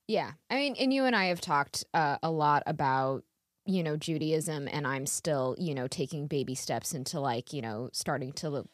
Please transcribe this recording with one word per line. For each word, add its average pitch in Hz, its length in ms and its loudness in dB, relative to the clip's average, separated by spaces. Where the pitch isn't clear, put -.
Yeah. 170 240 0
I 233 60 0
mean, 277 240 2
and 262 120 4
you 269 140 4
and 247 100 4
I 196 100 4
have 180 160 0
talked, 143 520 0
uh, 151 300 4
a 165 80 2
lot 147 340 4
about, 135 580 2
you 190 160 2
know, 151 140 0
Judaism, 156 720 0
and 147 160 -2
I'm 135 180 -2
still, 135 540 0
you 160 160 0
know, 131 120 -2
taking 143 380 -4
baby 135 300 -2
steps 127 400 -4
into, 139 240 -6
like, 127 340 -2
you 143 80 -4
know, 113 320 -6
starting 131 400 -2
to - 140 -6
l-, 143 260 -4